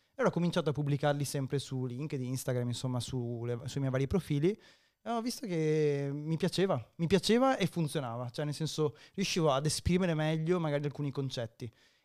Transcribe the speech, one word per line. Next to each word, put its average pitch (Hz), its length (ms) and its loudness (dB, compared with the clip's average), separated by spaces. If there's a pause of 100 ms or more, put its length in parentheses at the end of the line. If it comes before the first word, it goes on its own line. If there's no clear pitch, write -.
(180)
E 269 40 -2
allora 220 80 6
ho - 100 4
cominciato 170 300 2
a 143 40 2
pubblicarli 143 520 0
sempre 139 340 -2
su 131 260 -4
LinkedIn, 127 440 -4
Instagram, 123 400 -2
insomma, 123 320 -2
sulle, 120 640 -4
sui 139 160 -4
miei 135 100 0
vari 135 160 2
profili. 165 500 2 (440)
E - 100 -8
ho 233 100 -2
visto 240 240 -6
che 151 680 2
mi 151 260 -2
piaceva, 175 460 0 (120)
mi 165 100 -2
piaceva 240 520 4
e 196 100 2
funzionava, 127 600 -4
cioè 147 160 -4
nel 147 100 -2
senso 151 400 -2 (180)
riuscivo 175 380 2
ad 139 160 2
esprimere 180 480 2
meglio 160 440 2
magari 147 260 0
alcuni 143 260 -4
concetti. 127 580 -6 (360)